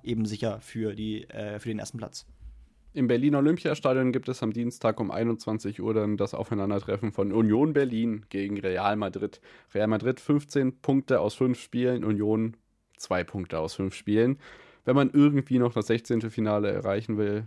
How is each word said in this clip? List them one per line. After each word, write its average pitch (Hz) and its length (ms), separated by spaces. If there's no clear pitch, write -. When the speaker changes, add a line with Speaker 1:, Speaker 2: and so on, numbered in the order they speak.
Speaker 1:
eben 110 240
sicher 104 340
für 107 340
die, 107 360
äh, 104 280
für 113 120
den 110 80
ersten - 180
Platz. - 300
Speaker 2:
Im 131 160
Berliner 139 300
Olympiastadion 139 720
gibt 131 160
es 127 140
am 113 100
Dienstag 117 480
um 104 100
einundzwanzig 110 720
Uhr 110 140
dann 107 240
das 98 160
Aufeinandertreffen 101 800
von 101 200
Union 113 400
Berlin 117 560
gegen 101 320
Real 98 360
Madrid. 101 440
Real 104 140
Madrid 110 340
fünfzehn 143 640
Punkte 135 380
aus 104 140
fünf 127 240
Spielen, 123 460
Union 110 540
zwei 90 260
Punkte 87 340
aus 80 160
fünf 95 200
Spielen. 117 420
Wenn 131 120
man 139 140
irgendwie 143 500
noch 120 120
das 107 140
Sechzehntelfinale 110 800
erreichen 101 480
will 104 300